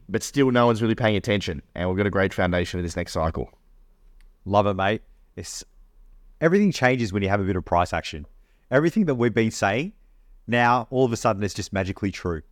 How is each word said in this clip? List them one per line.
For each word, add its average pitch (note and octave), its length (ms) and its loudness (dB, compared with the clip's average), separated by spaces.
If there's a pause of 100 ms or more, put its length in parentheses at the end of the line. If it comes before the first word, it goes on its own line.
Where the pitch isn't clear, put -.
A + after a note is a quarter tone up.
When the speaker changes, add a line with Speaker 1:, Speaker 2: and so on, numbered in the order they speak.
Speaker 1:
but G#2+ 140 -4
still C3+ 300 2
no B2 140 4
one's A#2 140 2
really A2+ 140 2
paying A2 220 2
attention. F#2+ 440 -2 (140)
And F2+ 140 -4
we've F#2 100 -2
got G2+ 80 2
a G2+ 40 0
great F#2+ 220 2
foundation F2+ 460 -2
for F2 40 -4
this E2+ 120 -6
next F2 180 -6
cycle. D#2+ 380 -4 (920)
Speaker 2:
Love G2+ 240 2
it, G2 60 0
mate. G2 280 -2 (320)
It's, - 300 -14 (760)
everything F#3 300 4
changes B2 420 0
when G2+ 120 0
you F#2+ 40 0
have G2+ 120 2
a F#2+ 40 -2
bit F#2 120 0
of F2 80 -4
price F2 280 0
action. D#2+ 340 -8 (440)
Everything E3 360 2
that C#3 100 0
we've A#2+ 180 2
been A2+ 160 2
saying, A2+ 440 -2 (520)
now A#2+ 440 2
all C3 140 2
of A#2 80 0
a A2+ 40 0
sudden G#2 260 0
it's G2+ 120 -4
just - 180 -8
magically F#2+ 400 -4
true. E2 400 -6